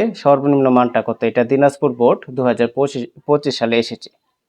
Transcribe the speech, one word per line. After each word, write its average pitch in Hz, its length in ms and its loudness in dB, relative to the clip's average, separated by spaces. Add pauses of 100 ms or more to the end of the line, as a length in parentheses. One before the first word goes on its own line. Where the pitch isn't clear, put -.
(140)
সর্বনিম্ন 139 540 2
মানটা 123 340 2
কত? 113 200 -6
এটা 117 220 0
দিনাজপুর 139 480 0
বোর্ড 123 260 2 (120)
দুহাজার 120 440 -2
পঁচিশ, 139 280 -4 (240)
পঁচিশ 147 320 0
সালে 117 200 -2
এসেছে। - 320 -6 (380)